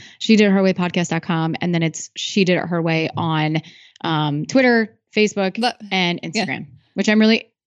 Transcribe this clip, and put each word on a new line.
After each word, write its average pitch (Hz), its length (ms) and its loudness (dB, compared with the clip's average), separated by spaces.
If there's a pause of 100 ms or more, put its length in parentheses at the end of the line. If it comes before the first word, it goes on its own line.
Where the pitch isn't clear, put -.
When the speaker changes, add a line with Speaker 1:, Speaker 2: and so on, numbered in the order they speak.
(180)
Speaker 1:
she 220 180 4
did 208 120 6
it - 20 4
her 196 120 4
way 190 120 2
podcast 180 340 -2
dot 165 140 -2
com. 160 400 -2
And 175 120 -2
then 165 80 0
it's - 320 -6
She - 300 0
Did 175 140 2
It - 80 -4
Her 170 160 -2
Way 160 340 0
on, 156 460 -2 (420)
um, 151 400 -2
Twitter, 240 500 2 (220)
Facebook, 202 420 0
Speaker 2:
Lo-, 233 120 -2 (200)
Speaker 1:
and 180 320 0
Speaker 2:
yeah. 170 60 -10 (160)
Speaker 1:
Instagram, 143 220 -8 (260)
which 196 160 -2
I'm 214 120 4
really 220 300 2 (160)